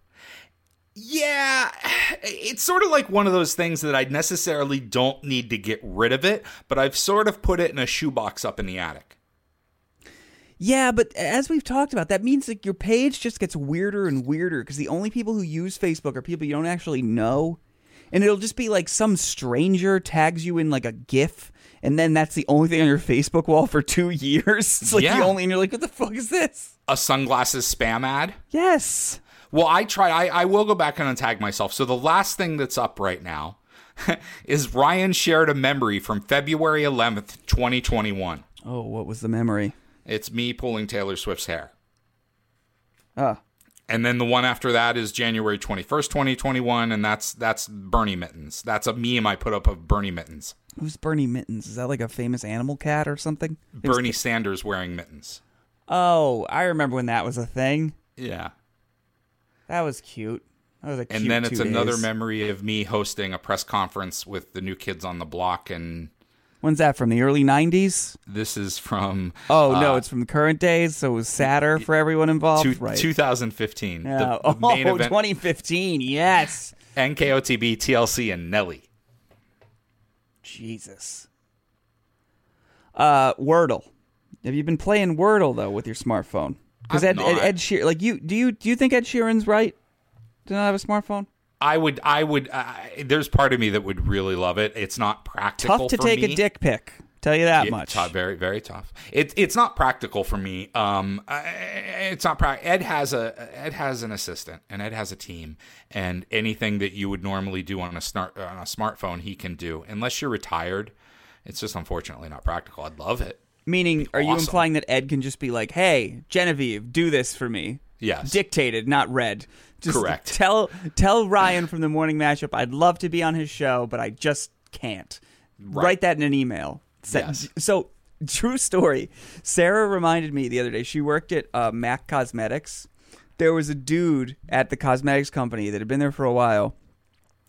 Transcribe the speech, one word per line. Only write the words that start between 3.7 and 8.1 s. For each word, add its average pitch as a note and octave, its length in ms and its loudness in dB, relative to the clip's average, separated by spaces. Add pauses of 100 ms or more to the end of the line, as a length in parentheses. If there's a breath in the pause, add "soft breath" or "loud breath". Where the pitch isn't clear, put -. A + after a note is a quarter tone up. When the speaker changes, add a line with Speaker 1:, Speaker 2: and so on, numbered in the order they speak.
Speaker 1:
that D3+ 140 0
I C3 100 2
necessarily C#3+ 720 -2
don't B2+ 460 0
need B2 260 -4
to A#2 60 -2
get G#2+ 260 -6
rid A2 300 0
of C3+ 120 2
it, G3+ 200 0 (240 loud breath)
but C3 100 0
I've C3+ 180 2
sort G#3 320 2
of G#3 120 -2
put F3 200 2
it E3+ 100 2
in C#3+ 80 -8
a B2 80 -2
shoebox B2 580 -4